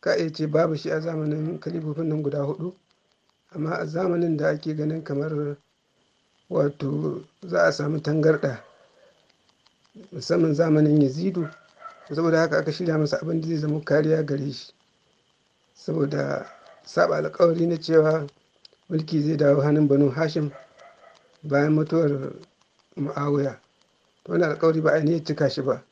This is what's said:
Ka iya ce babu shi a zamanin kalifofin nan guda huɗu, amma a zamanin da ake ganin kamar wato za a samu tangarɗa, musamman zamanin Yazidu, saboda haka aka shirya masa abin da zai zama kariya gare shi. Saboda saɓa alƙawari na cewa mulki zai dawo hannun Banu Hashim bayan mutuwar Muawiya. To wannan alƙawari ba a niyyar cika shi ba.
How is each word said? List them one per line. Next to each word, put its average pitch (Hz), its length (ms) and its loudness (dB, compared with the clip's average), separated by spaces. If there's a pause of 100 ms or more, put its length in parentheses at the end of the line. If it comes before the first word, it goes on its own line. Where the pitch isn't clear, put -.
Ka 170 160 0
iya 165 160 -2
ce 156 160 -4
babu 160 280 2
shi 156 140 -6
a 156 100 -2
zamanin 156 600 -4
kalifofin 160 480 -6
nan 156 140 -2
guda 143 200 -4
huɗu, 156 320 -6 (800)
amma 160 240 -4
a 165 80 -4
zamanin 170 500 0
da 156 120 0
ake 156 260 -4
ganin 156 300 -4
kamar 147 520 -4 (960)
wato 147 720 -2 (200)
za 170 240 0
a 147 60 4
samu 147 280 -4
tangarɗa, 147 580 0 (1500)
musamman 165 420 0
zamanin 151 480 4
Yazidu, 160 460 -2 (640)
saboda 160 260 2
haka 156 180 2
aka 156 140 -2
shirya 160 260 -2
masa 151 240 0
abin 165 180 -2
da 160 80 -6
zai 165 100 -2
zama 151 220 -2
kariya 156 460 2
gare 143 260 -4
shi. - 200 -16 (1040)
Saboda 147 720 -4 (400)
saɓa - 300 2
alƙawari 165 500 2
na 170 100 -2
cewa 156 500 2 (640)
mulki 156 340 -2
zai 151 140 0
dawo 143 240 6
hannun 147 280 4
Banu 139 220 6
Hashim 156 400 -2 (920)
bayan 147 320 2
mutuwar 151 580 0 (640)
Muawiya. 143 600 -2 (680)
To 175 80 -8
wannan 170 240 2
alƙawari 160 260 2
ba 151 100 4
a 156 80 4
niyyar 156 240 0
cika 147 260 0
shi 143 120 -6
ba. 127 300 -2